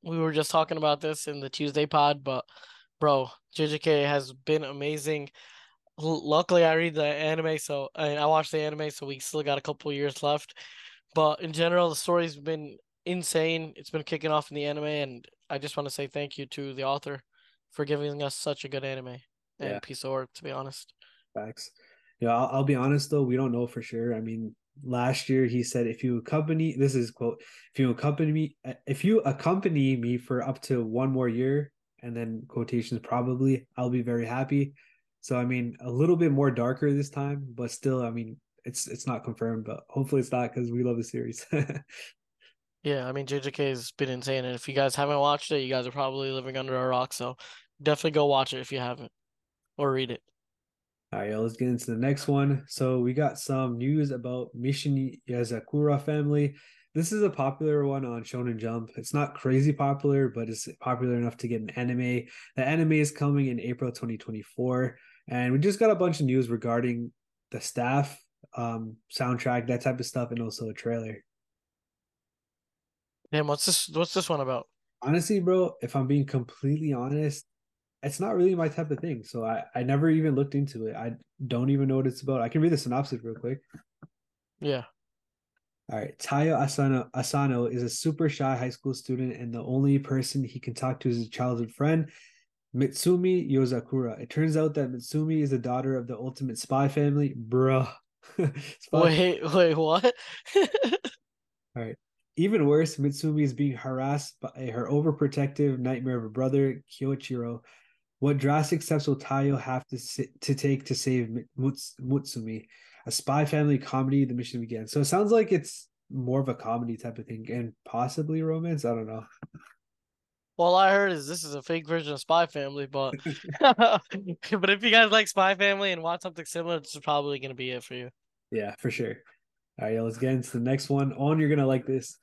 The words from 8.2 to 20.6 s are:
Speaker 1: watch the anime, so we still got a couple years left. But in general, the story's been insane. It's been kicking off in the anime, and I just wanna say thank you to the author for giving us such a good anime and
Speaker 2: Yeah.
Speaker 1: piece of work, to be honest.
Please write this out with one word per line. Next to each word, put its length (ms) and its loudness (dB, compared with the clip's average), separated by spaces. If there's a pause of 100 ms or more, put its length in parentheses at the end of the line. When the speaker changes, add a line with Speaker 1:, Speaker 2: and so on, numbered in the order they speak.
Speaker 1:
watch 220 4
the 120 -2
anime, 300 -4
so 160 -12
we 120 -10
still 240 -6
got 140 0
a 40 -6
couple 300 -6
years 320 -4
left. 340 -2 (560)
But 280 4
in 100 -8
general, 380 4
the 60 -4
story's 420 0
been 400 -8 (280)
insane. 720 -2
It's 140 -20
been 140 -6
kicking 280 -4
off 200 0
in 40 -12
the 100 -4
anime, 200 -4
and 400 -6 (240)
I 80 -4
just 200 -8
wanna 120 -6
say 180 -8
thank 300 -8
you 100 -10
to 260 -10
the 100 -6
author 380 -4 (500)
for 140 -4
giving 380 -4
us 120 -4
such 300 -6
a 40 -10
good 140 -6
anime 240 -8
and 120 -14 (400)
Speaker 2:
Yeah. 200 -6
Speaker 1:
piece 240 -14
of 80 -6
work, 240 -4
to 80 -18
be 80 -8
honest. 420 -12 (400)